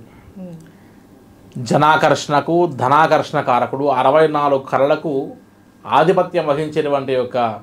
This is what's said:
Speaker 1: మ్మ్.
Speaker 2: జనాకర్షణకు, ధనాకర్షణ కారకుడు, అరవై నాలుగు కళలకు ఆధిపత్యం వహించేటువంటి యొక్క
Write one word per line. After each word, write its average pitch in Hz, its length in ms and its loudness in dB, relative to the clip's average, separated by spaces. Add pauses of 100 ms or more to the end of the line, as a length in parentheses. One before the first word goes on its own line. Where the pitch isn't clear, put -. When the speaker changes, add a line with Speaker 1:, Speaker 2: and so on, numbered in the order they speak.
(380)
Speaker 1:
మ్మ్. 180 160 -16 (1040)
Speaker 2:
జనాకర్షణకు, 151 1080 2
ధనాకర్షణ 143 760 2
కారకుడు, 127 440 -2
అరవై 139 420 4
నాలుగు 147 320 0
కళలకు 135 720 -2 (560)
ఆధిపత్యం 165 600 0
వహించేటువంటి 143 680 -2
యొక్క 127 240 -2 (260)